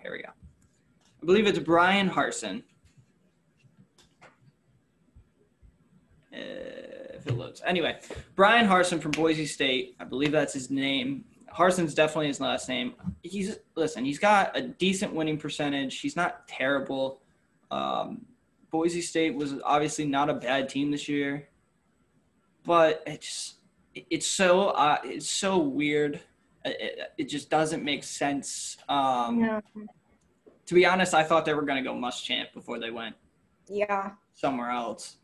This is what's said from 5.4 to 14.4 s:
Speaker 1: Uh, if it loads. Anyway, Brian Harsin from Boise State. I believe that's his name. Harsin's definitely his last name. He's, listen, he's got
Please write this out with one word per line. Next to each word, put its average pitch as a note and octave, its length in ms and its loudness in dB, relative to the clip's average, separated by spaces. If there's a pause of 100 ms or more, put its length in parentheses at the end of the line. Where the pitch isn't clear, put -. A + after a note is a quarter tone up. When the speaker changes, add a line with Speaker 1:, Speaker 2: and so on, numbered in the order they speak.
Speaker 1:
Uh, - 40 -16
if - 920 -14
it B2 60 0
loads. E2+ 320 -8
Anyway, E3+ 340 -2 (360)
Brian A3 320 8
Harsin F3+ 340 4
from D#3 100 -4
Boise D#3 340 2
State. C3 540 0
I - 60 -14
believe C3+ 260 0
that's C#3+ 220 2
his B2+ 160 -8
name. C3+ 560 -2 (280)
Harsin's F3 400 4
definitely D#3 340 2
his C3 120 -4
last B2+ 300 -2
name. B2 240 -4 (300)
He's, G3 340 -6 (180)
listen, D3+ 300 -2
he's C#3+ 140 -2
got G3+ 360 4